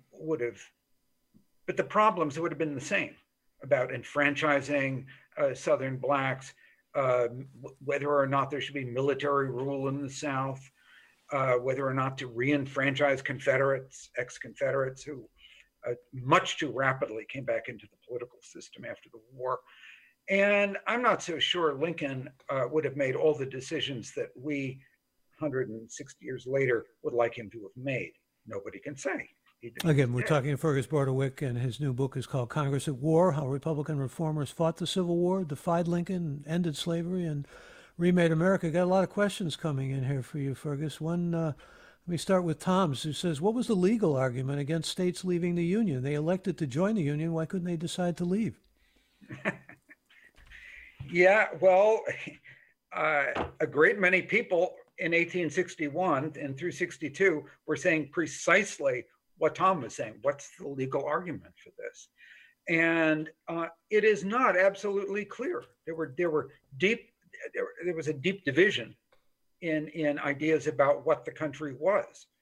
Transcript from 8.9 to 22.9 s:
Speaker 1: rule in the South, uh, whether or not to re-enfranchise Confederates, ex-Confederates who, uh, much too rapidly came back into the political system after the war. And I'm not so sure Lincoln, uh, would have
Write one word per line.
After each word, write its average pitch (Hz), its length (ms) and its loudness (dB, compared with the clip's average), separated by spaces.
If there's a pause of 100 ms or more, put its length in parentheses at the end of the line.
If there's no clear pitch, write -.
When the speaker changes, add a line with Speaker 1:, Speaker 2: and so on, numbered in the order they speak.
Speaker 1:
rule 135 380 -2
in 139 140 -2
the 135 80 -6
South, 135 520 -4 (680)
uh, 135 220 2
whether 131 340 0
or 131 60 -2
not 135 260 -2
to 131 80 -8
re-enfranchise 135 960 0
Confederates, 135 920 0
ex-Confederates 131 840 -4
who, 131 260 -12 (600)
uh, 123 60 -2 (200)
much 135 460 2
too 147 120 -4
rapidly 131 560 -2
came 131 180 -10
back 113 220 -2
into 107 200 -14
the - 100 -20 (100)
political 123 360 -10
system - 420 -18
after - 260 -14
the 113 80 -20 (140)
war. 127 260 -4 (720)
And 202 480 4 (100)
I'm 233 140 0
not 220 220 4
so 165 160 -4
sure 165 340 2
Lincoln, 135 560 -4 (200)
uh, 135 220 0
would 151 140 2
have 131 100 -4